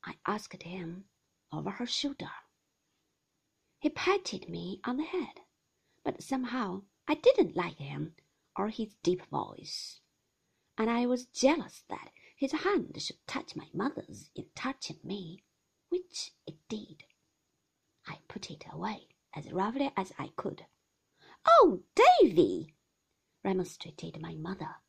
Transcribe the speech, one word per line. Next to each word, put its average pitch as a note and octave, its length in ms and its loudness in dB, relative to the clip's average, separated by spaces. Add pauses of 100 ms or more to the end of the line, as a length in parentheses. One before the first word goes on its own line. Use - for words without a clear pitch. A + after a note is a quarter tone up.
I - 200 -12
asked G#3 380 -6
him F3+ 460 -12 (440)
over E3 200 -6
her B3 140 -6
shoulder. C#4 440 -6 (1500)
He D4+ 120 0
patted - 580 -2
me E3+ 360 -8
on B3 120 -4
the D4+ 80 -2
head, - 380 -6 (600)
but - 200 -6
somehow A#3 600 -4 (220)
I D4+ 80 2
didn't A4 420 6
like E3+ 200 -2
him C#3+ 400 -8 (400)
or G3+ 140 -2
his G#3+ 320 -8
deep F3+ 240 2
voice, - 760 -8 (760)
and A3+ 120 0
I A#3+ 160 2
was B3 200 0
jealous - 600 2
that - 240 -10 (240)
his C4+ 160 -2
hand F4 500 0
should - 240 -10
touch - 300 -8
my - 180 -10
mother's - 600 -6
in - 200 -12
touching - 480 -8
me, F#3 400 -10 (460)
which - 440 -6 (140)
it D3+ 100 -14 (120)
did. G#3+ 360 -12 (1000)
I D3+ 220 -14
put - 220 -12
it D3+ 200 -14
away F#3+ 380 -8 (260)
as D3 180 -12
roughly A#3 440 -2
as F#3 220 -4
I B2+ 180 -8
could. - 300 -10 (800)
"Oh, G4 380 10 (120)
Davy!" A3 800 8 (680)
remonstrated F3 800 -6
my E3 140 -10
mother. D#3 420 -8 (120)